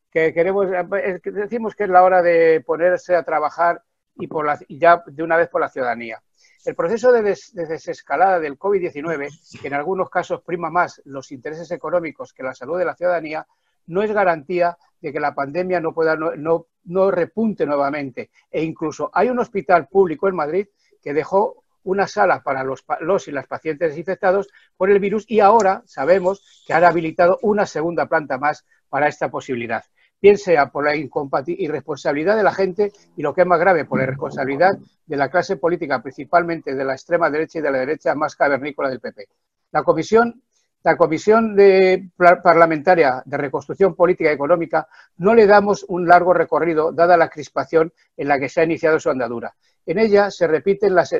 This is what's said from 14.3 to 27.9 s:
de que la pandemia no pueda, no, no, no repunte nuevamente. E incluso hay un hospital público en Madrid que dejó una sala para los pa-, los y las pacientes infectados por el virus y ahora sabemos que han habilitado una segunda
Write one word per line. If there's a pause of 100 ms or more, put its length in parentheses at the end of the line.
de
que
la
pandemia
no
pueda,
no,
no, (180)
no
repunte
nuevamente. (180)
E
incluso
hay
un
hospital
público
en
Madrid (360)
que
dejó (180)
una
sala
para
los
pa-,
los
y
las
pacientes
infectados (300)
por
el
virus
y
ahora
sabemos
que
han
habilitado
una
segunda